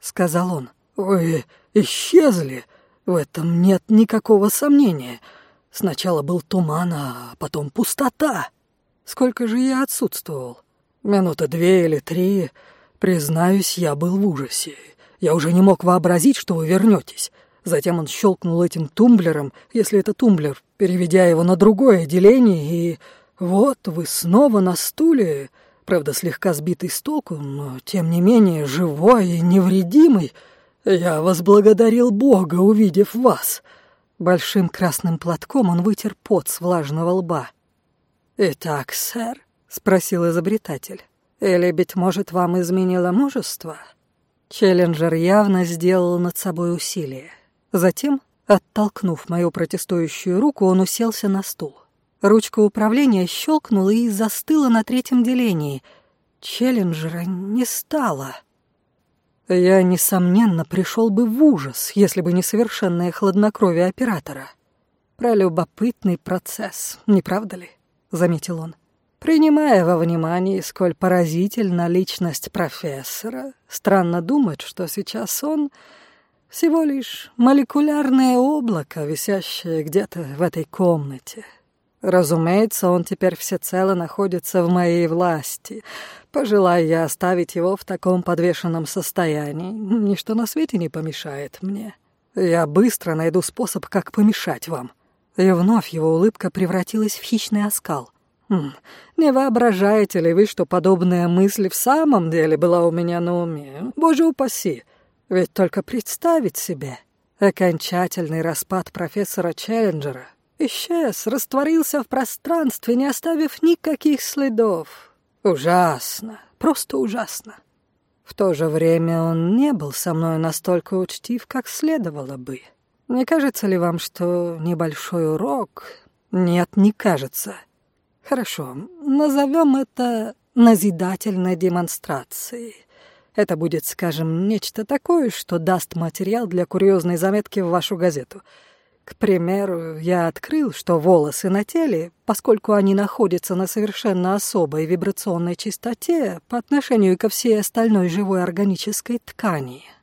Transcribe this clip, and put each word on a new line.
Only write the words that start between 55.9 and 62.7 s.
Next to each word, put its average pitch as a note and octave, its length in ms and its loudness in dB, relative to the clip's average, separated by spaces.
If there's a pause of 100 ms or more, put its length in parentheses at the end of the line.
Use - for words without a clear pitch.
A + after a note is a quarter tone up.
Челленджера E3+ 840 -2
не G3 400 -4
стало. E3+ 720 -6 (1120)
Я, F#3 340 4
несомненно, F3+ 800 2
пришёл G#3 460 -2
бы A3+ 160 2
в A#3 160 0
ужас, D3+ 520 0
если G3 260 2
бы F3 120 0
не F3+ 100 2
совершенное F3 720 -2